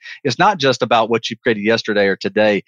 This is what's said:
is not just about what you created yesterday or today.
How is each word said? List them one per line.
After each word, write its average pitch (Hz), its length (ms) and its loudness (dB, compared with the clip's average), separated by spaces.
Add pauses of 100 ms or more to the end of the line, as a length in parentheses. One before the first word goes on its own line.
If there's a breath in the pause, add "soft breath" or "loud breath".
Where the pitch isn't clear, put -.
(240 loud breath)
is 123 140 -2
not 190 200 2
just 135 240 0
about 113 280 2
what 113 180 -2
you 110 80 -10
created 107 280 -2
yesterday 107 420 0
or 95 100 0
today. 104 520 0